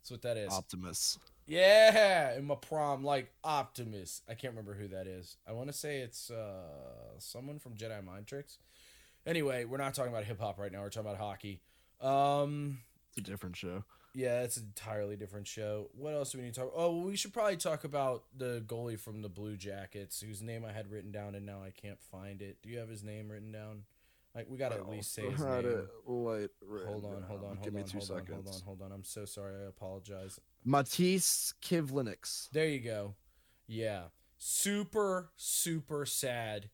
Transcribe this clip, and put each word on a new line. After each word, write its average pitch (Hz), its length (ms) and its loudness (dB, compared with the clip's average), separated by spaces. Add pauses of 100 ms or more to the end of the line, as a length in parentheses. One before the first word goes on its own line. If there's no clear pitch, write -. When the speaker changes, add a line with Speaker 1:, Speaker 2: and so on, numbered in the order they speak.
Speaker 1:
That's - 100 -14
what 117 120 -10
that 117 140 2
is. 101 140 0
Speaker 2:
Optimus. 92 680 0 (280)
Speaker 1:
Yeah, 190 880 10
in 139 80 -2
my 143 100 2
prime, 143 480 0
like, 139 280 2 (120)
Optimus. 117 840 -2
I - 60 -6
can't 123 180 -6
remember 104 200 -8
who 101 160 -6
that 95 180 -6
is. 92 300 -10 (100)
I - 40 -10
wanna 127 220 -6
say 143 260 -4
it's, 120 320 -8
uh, 71 880 -10
someone 139 400 -10
from 120 160 -14
Jedi 107 280 -8
Mind 95 240 -10
Tricks. 139 300 -10 (680)
Anyway, 143 400 2
we're 123 120 -4
not 135 160 0
talking 123 180 0
about 110 120 0
hip 101 160 -4
hop 104 200 -2
right 101 120 -4
now. 98 100 -6
We're 101 80 -4
talking 104 200 -6
about 101 120 -4
hockey. 101 400 -6 (380)
Um, 143 800 4 (300)
Speaker 2:
It's - 100 -10
a - 100 -6
different 95 260 -6
show. 92 280 -4 (300)
Speaker 1:
Yeah, 123 280 2
it's 123 160 -2
an 120 60 -6
entirely 104 520 -4
different 101 320 -10
show. 107 460 -4
What 147 200 -6
else 143 180 0
do 131 80 -6
we 127 60 -6
need 120 100 -6
to 127 60 -4
talk? 127 140 -4
Oh, 170 220 4
well, 170 80 0
we 196 100 0
should 202 180 -2
probably 208 240 4
talk 160 260 0
about 139 400 2 (120)
the 123 300 -2
goalie 117 340 -4
from 107 220 -8
the 104 80 -6
Blue 104 260 -6
Jackets, 98 680 -8
whose 104 200 -8
name 113 240 -6
I 110 80 -8
had 104 180 -6
written 101 200 -8
down 101 240 -6
and 101 100 -6
now 101 180 -8
I 95 80 -10
can't 101 300 -12
find 98 400 -12
it. 98 200 -12
Do 107 80 -16
you 120 100 -8
have 113 100 -8
his 107 140 -10
name 107 260 -8
written 107 220 -10
down? 107 320 -10 (520)
Like, 117 140 -8
we 131 80 -10
gotta 127 180 0
Speaker 2:
I 104 40 -4
Speaker 1:
at 98 100 -8
least 110 240 -6
say 110 120 -4
Speaker 2:
also 135 100 0
Speaker 1:
his 147 100 2
Speaker 2:
had 127 200 2
Speaker 1:
name. 120 80 4
Speaker 2:
it, - 360 -4
like, 117 400 0 (120)
written 98 260 -8
Speaker 1:
Hold 104 180 -4
on, 101 60 -6
Speaker 2:
down. 98 120 -6
Speaker 1:
hold 98 200 -6
on, 101 120 -6
Speaker 2:
Give 95 80 -8
Speaker 1:
hold 104 100 -4
Speaker 2:
me 101 80 -2
Speaker 1:
on, 98 60 -4
Speaker 2:
two 98 120 -6
Speaker 1:
hold 101 120 -6
on, 92 60 -4
Speaker 2:
seconds. 90 160 -8
Speaker 1:
hold 95 140 -8
on, 95 180 -8
hold 95 160 -10
on. 95 120 -10
I'm 98 100 -10
so 104 220 -8
sorry. 98 400 -8
I - 20 -8
apologize. 95 720 -10 (240)
Speaker 2:
Matisse 175 1000 6
Kivlenieks. 139 880 0
Speaker 1:
There 156 160 4
you 143 120 0
go. 104 360 -4 (520)
Yeah. 110 360 -2 (340)
Super, 202 1000 2
super 151 680 0
sad 113 680 -2